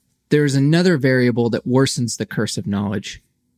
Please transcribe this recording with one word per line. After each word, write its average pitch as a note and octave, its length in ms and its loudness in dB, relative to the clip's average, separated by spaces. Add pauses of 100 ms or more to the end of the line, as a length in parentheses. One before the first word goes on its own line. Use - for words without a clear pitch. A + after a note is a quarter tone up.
(340)
There D3 100 4
is C3+ 120 0
another E3 400 2
variable B2 540 2
that A2+ 140 -4
worsens B2+ 520 0
the G#2 100 -6
curse - 320 -4
of G2+ 80 -8
knowledge, G2+ 560 -6 (360)